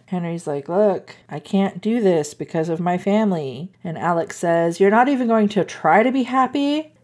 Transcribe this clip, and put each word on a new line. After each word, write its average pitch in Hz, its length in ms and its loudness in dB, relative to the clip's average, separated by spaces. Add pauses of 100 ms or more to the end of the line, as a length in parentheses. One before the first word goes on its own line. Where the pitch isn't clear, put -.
Henry's 170 380 -6
like, 143 220 -6
"Look, 190 480 0 (140)
I 143 100 -10
can't 190 420 -2
do 233 200 -2
this 170 320 2
because 160 360 -4
of 165 120 -2
my 180 160 0
family." 180 760 -2 (120)
And 165 140 -8
Alex 170 400 -2
says, 170 420 0
"You're 196 120 4
not 240 180 4
even 254 180 0
going 220 220 4
to 196 140 0
try 170 400 2
to 254 80 0
be 262 120 0
happy?" 277 720 -2 (100)